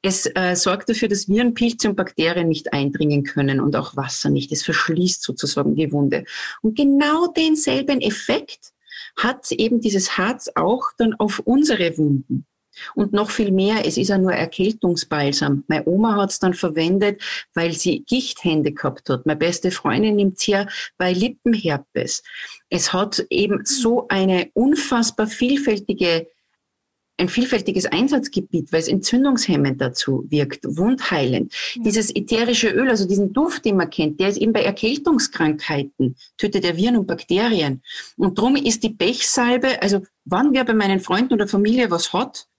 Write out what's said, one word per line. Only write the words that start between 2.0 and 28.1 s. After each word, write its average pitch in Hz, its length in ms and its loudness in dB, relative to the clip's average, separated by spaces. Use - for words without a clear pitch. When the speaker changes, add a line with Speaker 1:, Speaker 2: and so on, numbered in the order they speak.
Speaker 1:
nicht 156 240 -2
eindringen 143 500 0
können 139 380 0
und - 160 0
auch - 200 -6
Wasser 135 340 -4
nicht. 139 200 -2
Es - 120 -4
verschließt 170 600 -2
sozusagen 143 540 -2
die 147 160 0
Wunde. 143 320 0
Und 220 120 0
genau 294 520 4
denselben 285 760 0
Effekt - 720 -4
hat - 360 -4
eben 226 300 2
dieses 196 340 0
Harz 208 380 -2
auch 196 300 0
dann 226 220 2
auf 214 220 -2
unsere 233 580 2
Wunden. 139 480 0
Und 196 180 0
noch 208 180 0
viel 202 220 0
mehr, 202 340 2
es - 120 -2
ist 196 100 0
ja 196 80 2
nur 185 160 4
Erkältungsbalsam. 156 1400 0
Meine 311 180 -2
Oma 208 300 2
hat's 202 220 0
dann 180 160 2
verwendet, 180 680 0
weil 170 200 -2
sie 156 360 -2
Gichthände 156 640 0
gehabt - 380 -6
hat. 127 160 -2
Meine 151 120 0
beste 175 320 0
Freundin 208 460 0
nimmt's 196 320 0
her 202 180 2
bei 180 160 0
Lippenherpes. 190 1080 -2
Es 175 240 -2
hat 208 340 -2
eben 202 380 0
so 247 420 0
eine 190 460 2
unfassbar 240 720 2
vielfältige, 214 1000 0
ein 180 100 2
vielfältiges 226 560 0
Einsatzgebiet, 202 880 -2